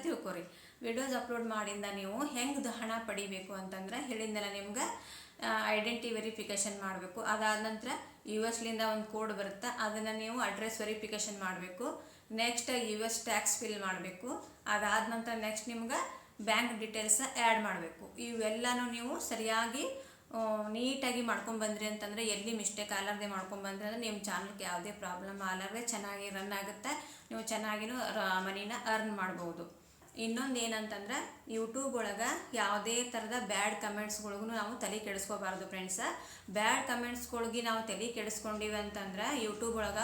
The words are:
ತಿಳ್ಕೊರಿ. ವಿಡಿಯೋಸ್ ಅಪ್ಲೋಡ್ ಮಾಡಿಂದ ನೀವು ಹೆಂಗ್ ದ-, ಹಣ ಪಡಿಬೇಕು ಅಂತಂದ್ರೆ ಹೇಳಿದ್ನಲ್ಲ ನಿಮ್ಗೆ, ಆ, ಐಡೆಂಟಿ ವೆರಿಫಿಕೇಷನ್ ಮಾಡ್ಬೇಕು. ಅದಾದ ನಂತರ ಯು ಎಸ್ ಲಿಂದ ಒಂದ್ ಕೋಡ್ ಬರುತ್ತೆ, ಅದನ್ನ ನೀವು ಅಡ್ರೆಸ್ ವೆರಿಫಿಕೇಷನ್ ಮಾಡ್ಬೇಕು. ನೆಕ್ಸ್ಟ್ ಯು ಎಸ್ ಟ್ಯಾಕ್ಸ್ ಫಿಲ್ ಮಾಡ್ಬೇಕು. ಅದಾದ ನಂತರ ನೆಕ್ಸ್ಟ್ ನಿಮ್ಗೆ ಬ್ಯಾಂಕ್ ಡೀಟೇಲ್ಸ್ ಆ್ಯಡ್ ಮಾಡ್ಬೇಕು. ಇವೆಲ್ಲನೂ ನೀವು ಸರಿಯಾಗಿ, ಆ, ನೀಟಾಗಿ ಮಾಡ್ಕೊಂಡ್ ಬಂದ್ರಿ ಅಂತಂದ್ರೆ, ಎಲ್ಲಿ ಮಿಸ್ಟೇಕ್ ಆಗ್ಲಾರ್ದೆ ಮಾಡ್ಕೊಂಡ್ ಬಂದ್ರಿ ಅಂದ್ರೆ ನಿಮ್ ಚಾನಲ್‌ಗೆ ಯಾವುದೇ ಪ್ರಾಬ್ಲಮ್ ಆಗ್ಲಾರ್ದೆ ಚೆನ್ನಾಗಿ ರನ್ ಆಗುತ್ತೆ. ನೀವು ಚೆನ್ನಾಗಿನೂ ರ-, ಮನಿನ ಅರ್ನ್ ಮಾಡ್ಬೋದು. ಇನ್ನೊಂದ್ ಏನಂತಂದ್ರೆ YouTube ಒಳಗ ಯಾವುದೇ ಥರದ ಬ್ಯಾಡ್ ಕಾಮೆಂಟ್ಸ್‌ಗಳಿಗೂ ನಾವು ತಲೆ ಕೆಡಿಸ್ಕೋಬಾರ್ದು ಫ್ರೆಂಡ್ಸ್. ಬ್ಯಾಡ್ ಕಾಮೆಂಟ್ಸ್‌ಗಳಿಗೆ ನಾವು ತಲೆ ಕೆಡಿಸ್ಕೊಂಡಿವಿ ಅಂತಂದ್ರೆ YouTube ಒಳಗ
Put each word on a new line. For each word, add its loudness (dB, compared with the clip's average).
ತಿಳ್ಕೊರಿ. -4
ವಿಡಿಯೋಸ್ 0
ಅಪ್ಲೋಡ್ 0
ಮಾಡಿಂದ 0
ನೀವು -2
ಹೆಂಗ್ 0
ದ-, 0
ಹಣ -2
ಪಡಿಬೇಕು -4
ಅಂತಂದ್ರೆ -4
ಹೇಳಿದ್ನಲ್ಲ 0
ನಿಮ್ಗೆ, -2
ಆ, 4
ಐಡೆಂಟಿ 2
ವೆರಿಫಿಕೇಷನ್ 0
ಮಾಡ್ಬೇಕು. -4
ಅದಾದ 4
ನಂತರ -2
ಯು 2
ಎಸ್ 0
ಲಿಂದ 2
ಒಂದ್ 2
ಕೋಡ್ 0
ಬರುತ್ತೆ, -2
ಅದನ್ನ 2
ನೀವು 0
ಅಡ್ರೆಸ್ 0
ವೆರಿಫಿಕೇಷನ್ -2
ಮಾಡ್ಬೇಕು. -2
ನೆಕ್ಸ್ಟ್ 2
ಯು 2
ಎಸ್ 0
ಟ್ಯಾಕ್ಸ್ 4
ಫಿಲ್ -2
ಮಾಡ್ಬೇಕು. -4
ಅದಾದ 4
ನಂತರ -2
ನೆಕ್ಸ್ಟ್ -2
ನಿಮ್ಗೆ -2
ಬ್ಯಾಂಕ್ 4
ಡೀಟೇಲ್ಸ್ 4
ಆ್ಯಡ್ 6
ಮಾಡ್ಬೇಕು. -4
ಇವೆಲ್ಲನೂ 2
ನೀವು -2
ಸರಿಯಾಗಿ, 2
ಆ, 2
ನೀಟಾಗಿ 2
ಮಾಡ್ಕೊಂಡ್ 0
ಬಂದ್ರಿ 0
ಅಂತಂದ್ರೆ, -2
ಎಲ್ಲಿ 0
ಮಿಸ್ಟೇಕ್ 0
ಆಗ್ಲಾರ್ದೆ 0
ಮಾಡ್ಕೊಂಡ್ -4
ಬಂದ್ರಿ -4
ಅಂದ್ರೆ -2
ನಿಮ್ -2
ಚಾನಲ್‌ಗೆ -2
ಯಾವುದೇ -2
ಪ್ರಾಬ್ಲಮ್ -6
ಆಗ್ಲಾರ್ದೆ -2
ಚೆನ್ನಾಗಿ -2
ರನ್ -4
ಆಗುತ್ತೆ. -4
ನೀವು -4
ಚೆನ್ನಾಗಿನೂ 0
ರ-, 2
ಮನಿನ -2
ಅರ್ನ್ 2
ಮಾಡ್ಬೋದು. -2
ಇನ್ನೊಂದ್ 0
ಏನಂತಂದ್ರೆ -2
YouTube 0
ಒಳಗ 0
ಯಾವುದೇ 4
ಥರದ 0
ಬ್ಯಾಡ್ 2
ಕಾಮೆಂಟ್ಸ್‌ಗಳಿಗೂ -2
ನಾವು 0
ತಲೆ -2
ಕೆಡಿಸ್ಕೋಬಾರ್ದು -2
ಫ್ರೆಂಡ್ಸ್. -2
ಬ್ಯಾಡ್ 4
ಕಾಮೆಂಟ್ಸ್‌ಗಳಿಗೆ 0
ನಾವು 2
ತಲೆ -2
ಕೆಡಿಸ್ಕೊಂಡಿವಿ -2
ಅಂತಂದ್ರೆ 0
YouTube 0
ಒಳಗ 0